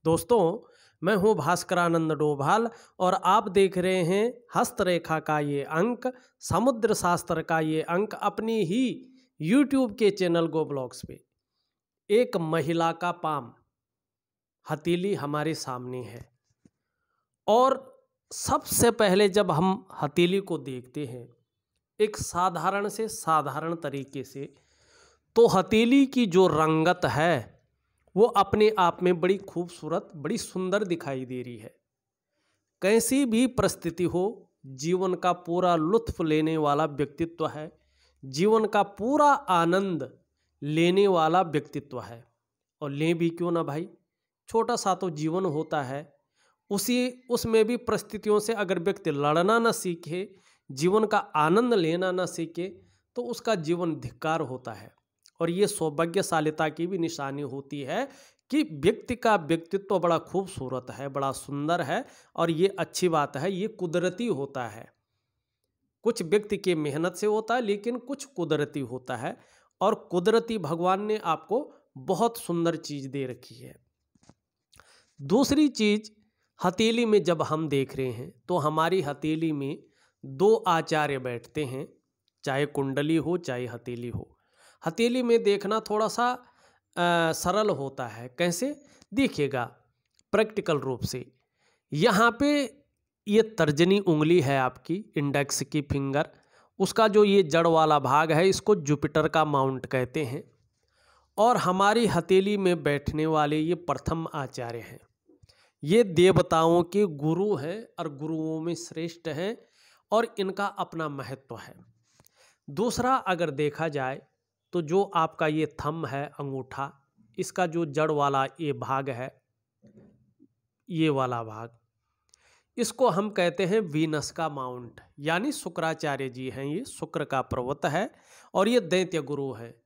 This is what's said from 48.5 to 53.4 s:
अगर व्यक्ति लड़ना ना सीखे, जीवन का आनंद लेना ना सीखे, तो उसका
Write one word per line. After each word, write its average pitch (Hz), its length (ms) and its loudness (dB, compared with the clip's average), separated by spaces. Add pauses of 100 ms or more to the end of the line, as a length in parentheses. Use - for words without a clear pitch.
अगर 196 240 -2
व्यक्ति 180 320 -2
लड़ना 160 480 2
ना 226 140 2
सीखे, 180 560 -6 (420)
जीवन 180 360 2
का 214 120 0
आनंद 185 560 2
लेना 180 380 0
ना 180 140 -2
सीखे, 175 400 -8 (500)
तो 240 60 -6
उसका 233 320 -4